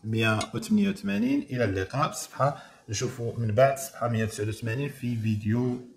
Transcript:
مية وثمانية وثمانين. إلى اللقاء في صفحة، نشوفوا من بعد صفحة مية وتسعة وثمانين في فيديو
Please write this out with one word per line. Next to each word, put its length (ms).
مية 340
وثمانية 360
وثمانين. 600
إلى 140
اللقاء 460
في 60
صفحة، 460
نشوفوا 500
من 140
بعد 260
صفحة 300
مية 160
وتسعة 240
وثمانين 400
في 280
فيديو 640